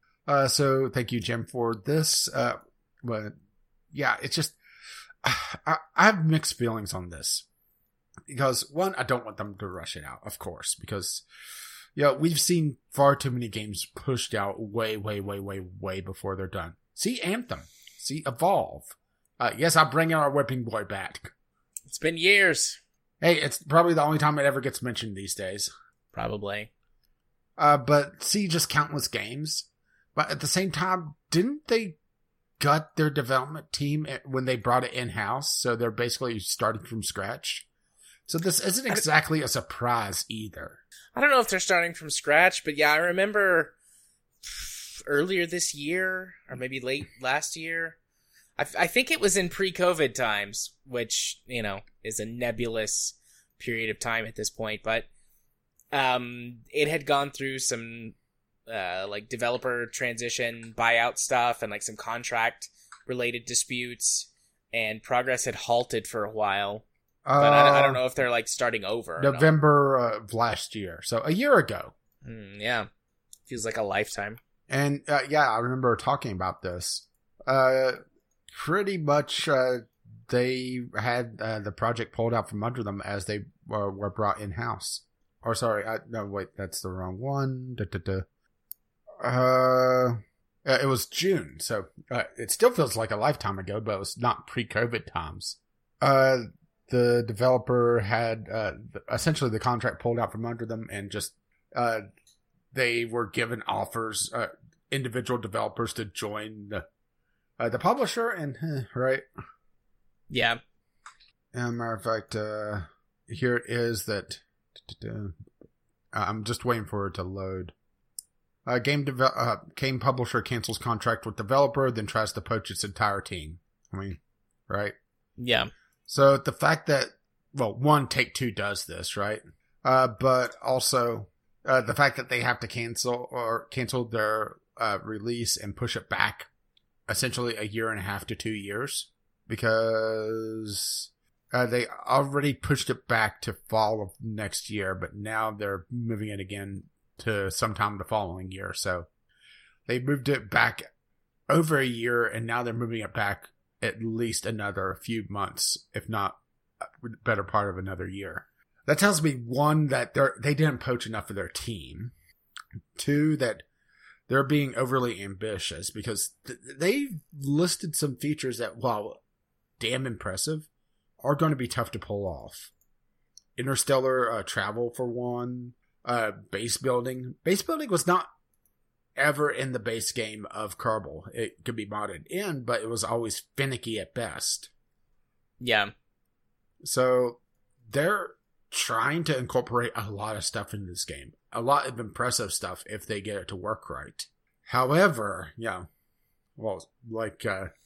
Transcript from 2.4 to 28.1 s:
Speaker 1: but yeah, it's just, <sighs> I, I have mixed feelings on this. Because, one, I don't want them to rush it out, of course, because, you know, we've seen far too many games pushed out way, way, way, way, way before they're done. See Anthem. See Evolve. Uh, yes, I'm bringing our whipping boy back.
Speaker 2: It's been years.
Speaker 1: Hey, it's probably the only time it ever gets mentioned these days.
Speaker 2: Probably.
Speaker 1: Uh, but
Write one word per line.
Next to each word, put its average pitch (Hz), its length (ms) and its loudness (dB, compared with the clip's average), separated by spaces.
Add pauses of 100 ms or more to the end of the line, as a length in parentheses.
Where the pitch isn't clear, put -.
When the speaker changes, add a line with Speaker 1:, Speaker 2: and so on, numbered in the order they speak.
Speaker 1:
but 107 300 -6 (580)
yeah, 139 320 0
it's - 140 -4
just, 156 180 -2 (360)
<sighs> - 340 -18
I, - 540 0 (180)
I 170 80 10
have 202 200 8
mixed 156 340 2
feelings 113 360 -2
on 90 160 -8
this. - 360 -6 (800)
Because, 131 460 0
one, 185 240 0
I 131 60 -2
don't 120 220 0
want 107 140 -12
them 101 200 -8
to 104 80 -6
rush 92 300 -10
it - 80 -14
out, - 200 -14
of - 160 -10
course, - 340 -6
because, - 480 -6 (720)
you 143 80 0
know, 143 120 8
we've 160 260 2
seen 156 380 2 (120)
far 139 240 8
too 139 160 -2
many 123 180 -4
games 107 460 -6
pushed - 400 -4
out 101 260 -2
way, 110 360 -2
way, 104 240 -4
way, 101 180 -6
way, 98 240 -8 (180)
way 95 200 -4
before 95 340 -6
they're 92 140 -4
done. 82 260 -8 (200)
See - 260 -2
Anthem. 190 420 -4 (340)
See 151 300 -6
Evolve. 156 580 2 (540)
Uh, 120 180 2
yes, 160 200 2
I'm 156 140 8
bringing 165 240 2
our 147 160 4
whipping 135 340 0
boy 107 200 -4
back. 98 460 -8 (540)
Speaker 2:
It's - 140 -12
been 165 180 0
years. 185 640 6 (400)
Speaker 1:
Hey, 170 140 8
it's 147 280 0
probably 165 320 6
the 156 100 6
only 151 140 4
time 147 200 4
it 139 80 4
ever 135 140 4
gets 131 200 -2
mentioned 113 360 -4
these 98 180 -6
days. 98 360 -4 (420)
Speaker 2:
Probably. 107 600 -4 (840)
Speaker 1:
Uh, 147 180 10
but 143 460 4